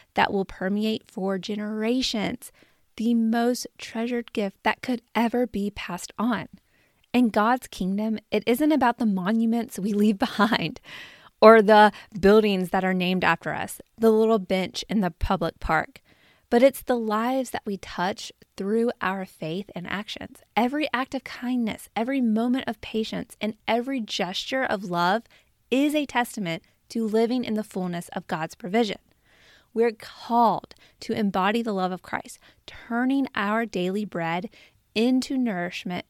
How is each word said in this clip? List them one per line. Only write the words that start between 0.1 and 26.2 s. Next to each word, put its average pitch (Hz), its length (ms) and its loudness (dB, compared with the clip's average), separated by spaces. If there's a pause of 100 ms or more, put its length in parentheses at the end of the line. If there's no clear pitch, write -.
that - 180 2
will 196 120 0
permeate 208 640 -4
for 196 280 -4
generations, 214 1120 -4 (460)
the 233 160 0
most 233 540 0 (100)
treasured 233 560 -6
gift 202 300 -4
that 214 180 0
could 247 200 -4 (140)
ever 240 320 2
be 202 240 -4
passed - 480 -12
on. 214 280 -2 (680)
In 240 160 4
God's 226 380 2
kingdom, 208 520 -2 (120)
it 208 160 0
isn't 285 240 4
about 247 260 4
the 240 80 0
monuments 226 720 0
we 202 140 -2
leave 208 260 4
<laughs> - 0 -
behind 208 600 0 (640)
or 220 200 10
the 208 300 8 (260)
buildings 196 520 4
that 190 140 0
are 185 100 2
named 185 300 0
after 165 300 0
us, - 280 -8 (160)
the 220 140 4
little 220 280 4
bench 185 480 -4
in 214 140 0
the 175 100 0
public - 480 -2
park, - 420 -2 (500)
but 240 100 6
it's 269 220 4
the 247 140 -2
lives 233 520 -2
that - 160 -8
we 196 120 -6
touch - 540 -6 (240)
through 226 360 0 (100)
our 190 240 -4
faith 175 480 -8
and 175 140 -10
actions. - 540 -10 (140)
Every 269 380 0
act 262 220 -4
of 262 80 -6
kindness, 240 720 -4
every 262 260 -2
moment 240 460 2
of 233 140 -6
patience, - 600 -6
and 214 140 -4 (120)
every 240 320 0
gesture 208 640 -4
of 196 280 -4
love 175 320 0 (480)
is 277 240 2
a 294 100 0
testament 208 560 -4 (280)